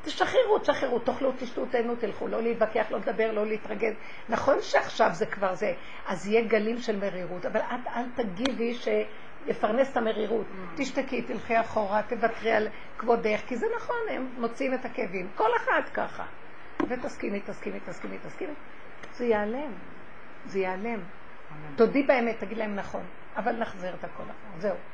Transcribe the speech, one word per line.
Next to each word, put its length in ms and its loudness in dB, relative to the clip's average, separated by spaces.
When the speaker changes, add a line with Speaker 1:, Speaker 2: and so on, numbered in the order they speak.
Speaker 1:
תשחררו, 560 4
תשחררו, 400 2
תאכלו, 400 2
תשתו, 260 -2
תהנו, 300 2
תלכו, 320 -2
לא 140 0
להתווכח, 500 2
לא 60 0
לדבר, 340 2
לא 140 2
להתרגז. 480 -2
נכון 320 4
שעכשיו 500 4
זה 140 0
כבר 300 0
זה, 180 0
אז 200 -4
יהיה 200 6
גלים 300 4
של 220 0
מרירות, 460 -4
אבל 140 0
את 360 -2
אל 80 0
תגיבי 580 0
שיפרנס 1160 0
את 60 0
המרירות. 480 2
Speaker 2:
Mm. 320 -8
Speaker 1:
תשתקי, 440 -2
תלכי 380 0
אחורה, 420 2
תוותרי 500 0
על 160 4
כבודך, 500 4
כי 80 -2
זה 100 0
נכון, 200 -2
הם 180 -2
מוציאים 360 0
את 120 -2
הכאבים. 500 -4
כל 200 4
אחד 260 4
ככה. 300 -2
ותסכימי, 500 -2
תסכימי, 460 -6
תסכימי, 320 -8
תסכימי. 360 -6
זה 140 -4
ייעלם. 460 2
זה 140 -2
ייעלם. 260 0
Speaker 3:
אמן. 880 -6
Speaker 1:
תודי 280 6
באמת, 360 6
תגיד 180 -4
להם, 180 -2
"נכון, 280 -6
אבל 180 0
נחזיר 440 -4
את 40 -8
הכל 200 -8
אחורה." 360 -10
זהו. 160 0